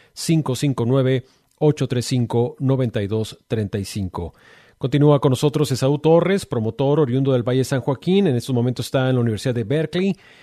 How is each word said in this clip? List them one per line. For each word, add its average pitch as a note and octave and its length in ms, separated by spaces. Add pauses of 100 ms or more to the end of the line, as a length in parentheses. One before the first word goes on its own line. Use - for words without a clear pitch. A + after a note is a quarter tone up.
(140)
cinco D3+ 420
cinco C3 300
nueve, C3 380 (360)
ocho D3 280
tres B2 180
cinco, A#2+ 520
noventa B2+ 440
y G2+ 40
dos G#2+ 420
treinta G#2+ 300
y F#2+ 60
cinco. F2 480 (460)
Continúa C#3+ 420
con C#3+ 100
nosotros D3 420
Esaú C#3 260
Torres, E3+ 480
promotor C3+ 540
oriundo C3+ 320
del B2 100
Valle B2+ 220
San C3+ 160
Joaquín. F#3 480
En B2 80
estos B2+ 180
momentos B2 320
está C3 220
en C3 80
la B2 40
Universidad A#2 340
de A#2 100
Berkeley. D#3+ 520 (260)